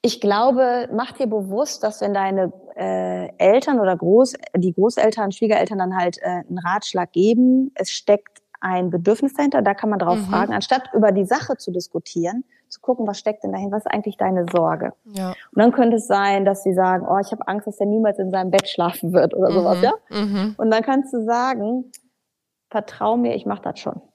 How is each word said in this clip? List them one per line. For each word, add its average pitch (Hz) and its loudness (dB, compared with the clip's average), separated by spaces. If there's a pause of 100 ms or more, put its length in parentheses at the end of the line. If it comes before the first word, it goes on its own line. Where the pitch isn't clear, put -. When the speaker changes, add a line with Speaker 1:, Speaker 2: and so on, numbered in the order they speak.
Speaker 1:
ich - -2
glaube, 247 2
mach 240 -4
dir 262 -4
bewusst, 214 -4
dass 214 -4
wenn 202 -2
deine, 190 -2 (220)
äh, 185 -4 (100)
Eltern 240 4
oder 185 2
Groß-, 202 4 (180)
die 180 2
Großeltern, 214 2
Schwiegereltern 208 0
dann 185 -2
halt, 175 -2
äh, 233 -4
einen 180 -8
Ratschlag 180 -4
geben, 254 4
es 190 -6
steckt - 0 (200)
ein 180 -2
Bedürfnis 202 0
dahinter, 277 2
da 196 2
kann 214 -4
man 208 -2
drauf 180 0
Speaker 2:
Mhm. 190 -6
Speaker 1:
fragen, 208 0
anstatt 262 -2
über 214 4
die 190 0
Sache 254 -2
zu - -12
diskutieren, 175 -6 (260)
zu - -20
gucken, 247 -2
was 202 -6
steckt 214 -4
denn 196 -6
dahin, 196 -6
was 208 -4
ist - -4
eigentlich 208 -4
deine 190 0
Sorge? 165 0 (200)
Speaker 2:
Ja. 190 -4
Speaker 1:
Und - -6
dann 240 8
könnte 233 4
es 214 -4
sein, 196 2
dass 196 0
sie 196 0
sagen, 185 2
„Oh, 190 2
ich 196 -4
hab - -6
Angst, 208 -6
dass 202 -10
der 208 0
niemals 214 0
in 185 -2
seinem 185 -2
Bett 196 2
schlafen 175 -2
wird“, 170 4
oder 190 2
Speaker 2:
Mhm. 170 0
Speaker 1:
sowas, 180 2
ja? 247 4 (160)
Speaker 2:
Mhm. 208 -2
Speaker 1:
Und 226 0
dann 220 2
kannst 269 -2
du 233 -2
sagen, 240 -2 (800)
„Vertrau 214 -2
mir, 233 0
ich 202 -8
mach 202 -6
das - -10
schon.“ - -10 (140)